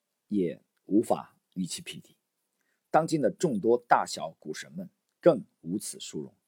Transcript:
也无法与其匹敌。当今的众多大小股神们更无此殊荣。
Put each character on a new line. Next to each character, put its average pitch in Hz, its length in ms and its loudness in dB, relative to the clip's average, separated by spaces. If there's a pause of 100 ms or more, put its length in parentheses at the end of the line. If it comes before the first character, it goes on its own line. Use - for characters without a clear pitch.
(280)
也 87 340 -2 (240)
无 104 160 4
法 82 340 -4 (160)
与 92 140 -4
其 - 160 -8
匹 - 180 -16
敌。 - 160 -20 (760)
当 160 160 4
今 160 140 0
的 110 100 4
众 117 300 0
多 117 160 4 (100)
大 107 200 4
小 82 320 -8
股 76 160 -10
神 - 180 -14
们 87 160 -12 (320)
更 147 240 6 (160)
无 87 180 -6
此 - 220 -12
殊 - 220 -10
荣。 65 120 -14 (140)